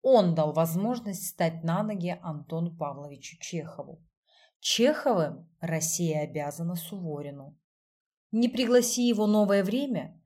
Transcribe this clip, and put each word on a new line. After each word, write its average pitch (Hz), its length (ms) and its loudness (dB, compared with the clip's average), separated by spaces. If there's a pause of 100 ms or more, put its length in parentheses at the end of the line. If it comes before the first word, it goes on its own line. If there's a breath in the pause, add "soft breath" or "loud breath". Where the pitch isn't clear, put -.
Он 214 320 6
дал 151 180 2
возможность 185 720 -2
встать 165 380 -2
на 175 200 0
ноги 180 400 -4
Антону 165 520 -6
Павловичу 143 640 -10
Чехову. - 640 -12 (560 soft breath)
Чеховым 220 880 0 (120)
Россия 160 640 -2
обязана 151 540 -6
Суворину. 147 800 -10 (760)
Не 233 160 4
пригласи 240 600 2
его 214 180 4
«Новое 208 380 4
время» 233 640 -4